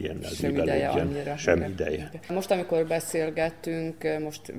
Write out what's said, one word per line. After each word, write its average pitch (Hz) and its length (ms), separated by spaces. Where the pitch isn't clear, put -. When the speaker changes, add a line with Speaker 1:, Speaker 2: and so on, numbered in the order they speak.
Speaker 1:
ilyennel - 280
Speaker 2:
Sem 147 200
ideje - 220
Speaker 1:
művelődjön. 139 340
Speaker 2:
annyira. 143 200
Speaker 1:
Sem - 200
Speaker 2:
Igen. 85 140
Speaker 1:
ideje. 92 200
Speaker 2:
Igen. 160 80
Most, 190 160
amikor 175 360
beszélgettünk, 165 1080
most 151 360